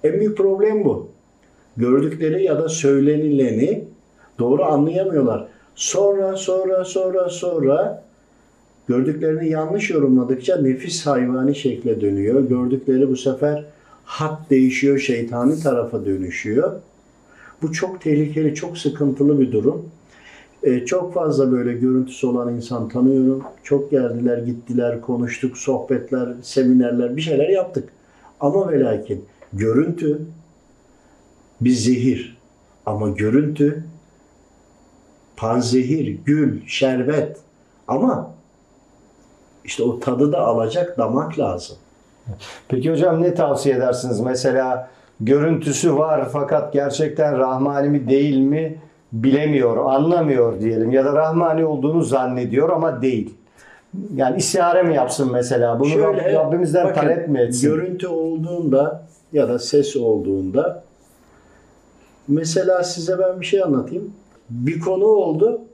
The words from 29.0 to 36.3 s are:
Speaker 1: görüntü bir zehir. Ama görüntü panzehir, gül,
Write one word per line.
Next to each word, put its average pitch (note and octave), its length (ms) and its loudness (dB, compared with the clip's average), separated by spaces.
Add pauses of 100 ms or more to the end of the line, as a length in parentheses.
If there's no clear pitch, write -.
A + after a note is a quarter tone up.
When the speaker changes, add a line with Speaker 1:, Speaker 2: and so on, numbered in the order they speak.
Speaker 1:
görüntü D3+ 680 0 (1400)
bir B2 80 2
zehir. A#2+ 680 0 (480)
Ama G#2+ 240 -4
görüntü C#3+ 760 0 (1500)
panzehir, B2 880 0
gül, C#3+ 420 2